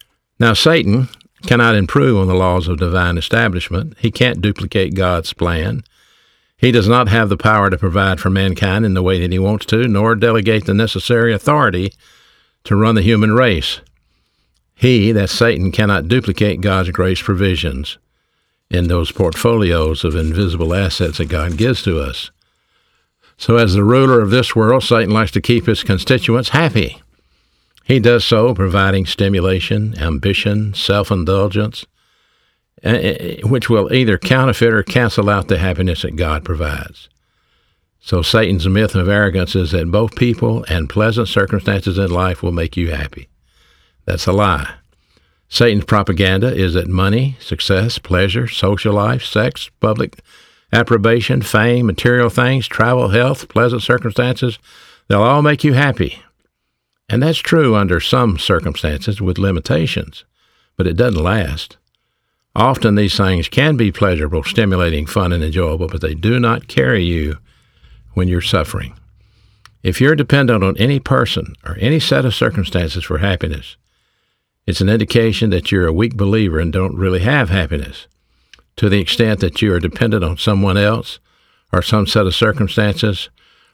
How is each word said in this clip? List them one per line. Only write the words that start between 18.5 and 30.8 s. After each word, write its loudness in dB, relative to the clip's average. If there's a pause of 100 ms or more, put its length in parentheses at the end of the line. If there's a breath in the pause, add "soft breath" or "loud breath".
in 0
those 0
portfolios 0
of -2
invisible -2
assets -2
that -4
God -4
gives -2
to -2
us. -8 (1080)
So 2
as 4
the 4
ruler 6
of 2
this 0
world, 2
Satan 2
likes 0
to 0
keep 0
his 0
constituents 0
happy. -2 (840)
He 2
does 4
so 2
providing 0
stimulation, -2
ambition, -2
self-indulgence, -2 (960)